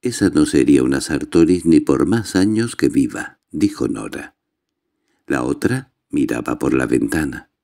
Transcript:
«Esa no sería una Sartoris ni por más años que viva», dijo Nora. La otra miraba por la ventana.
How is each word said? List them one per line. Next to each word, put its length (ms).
«Esa 280
no 160
sería 360
una 180
Sartoris 640
ni 160
por 260
más 280
años 400
que 140
viva», 500
dijo 340
Nora. 500
La 180
otra 500
miraba 480
por 160
la 120
ventana. 640